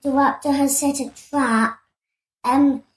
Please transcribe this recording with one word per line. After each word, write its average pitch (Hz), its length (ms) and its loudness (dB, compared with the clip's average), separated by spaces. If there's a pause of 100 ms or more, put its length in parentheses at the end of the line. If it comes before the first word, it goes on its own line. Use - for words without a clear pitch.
the 285 60 -6
raptor 269 480 0
has 185 220 0
set 277 220 -2
a 254 100 -10
trap, 233 680 -2 (640)
um, 277 420 0 (120)